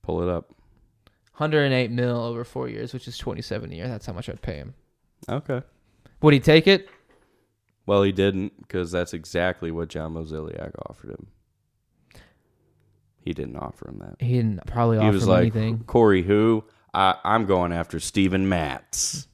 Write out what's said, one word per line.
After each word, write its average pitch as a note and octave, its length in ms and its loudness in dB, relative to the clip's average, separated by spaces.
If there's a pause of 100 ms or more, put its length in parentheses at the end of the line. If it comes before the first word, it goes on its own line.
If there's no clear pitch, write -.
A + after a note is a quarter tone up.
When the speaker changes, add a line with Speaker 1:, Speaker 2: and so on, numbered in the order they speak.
Speaker 1:
Pull E2+ 200 -4
it F2+ 60 -2
up. F2 240 -6 (800)
Speaker 2:
hundred D3+ 300 2
and C3+ 100 2
eight B2 180 0
mil B2 240 -2
over A#2 260 -6
four B2+ 260 -8
years, A2+ 260 -10
which B2+ 120 -12
is B2 120 -14
twenty-seven - 520 -8
a - 60 -14
year. F2 120 -10
That's A2 180 -10
how F#2 80 -10
much - 140 -12
I'd F2+ 140 -12
pay F2 140 -8
him. C#2+ 180 -14 (540)
Speaker 1:
Okay. C3 320 -6 (640)
Speaker 2:
Would D3+ 120 8
he C3+ 60 4
take D#3+ 260 6
it? G3 220 4 (1000)
Speaker 1:
Well, G2+ 160 4
he G2 80 4
didn't, F#2+ 580 -2
'cause F2+ 220 -4
that's F2 220 -4
exactly F2 580 -4
what E2 180 -6
John D#2+ 260 -8
Mozeliak D#2 580 -10 (160)
offered - 220 -18
him. - 160 -16 (2000)
He E2 120 -6
didn't C2+ 220 -10
offer - 340 -14
him G1+ 80 -14
that. G1+ 200 -16
Speaker 2:
He A#2+ 180 -2
didn't A2 300 -2
probably A#2 320 2
Speaker 1:
He G#2+ 60 4
Speaker 2:
offer G#2+ 80 4
Speaker 1:
was F#2 120 2
Speaker 2:
him F#2 40 4
Speaker 1:
like, F#2 140 6
Speaker 2:
anything. A2+ 420 0
Speaker 1:
"Corey, G#2 380 6
who? G#2+ 420 4 (300)
I, F#2+ 280 4
I'm G#2+ 220 2
going F2+ 280 2
after E2+ 280 -4
Steven F#2+ 480 2
Matz." E2+ 840 -4